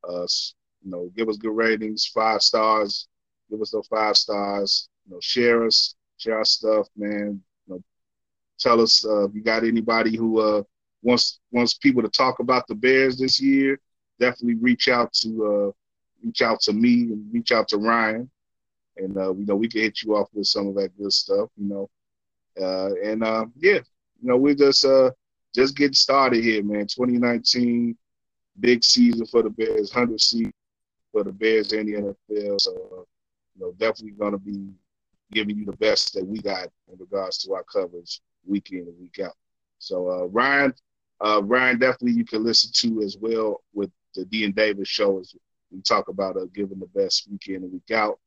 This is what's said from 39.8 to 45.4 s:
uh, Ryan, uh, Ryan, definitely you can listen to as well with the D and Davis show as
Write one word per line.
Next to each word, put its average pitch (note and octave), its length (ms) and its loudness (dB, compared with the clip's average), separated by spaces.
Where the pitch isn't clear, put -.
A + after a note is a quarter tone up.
uh, F2+ 160 -4
Ryan, C3 480 2
uh, G#2+ 240 2
Ryan, B2+ 340 2
definitely B2 400 2
you A#2 60 0
can A2 180 -4
listen A2+ 320 2
to A2 280 0
as G2 140 -6
well A2 460 -4
with G2+ 180 -4
the F#2 100 -8
D G#2+ 200 -4
and G2+ 100 -2
Davis G2+ 340 0
show G2 320 0
as - 140 -20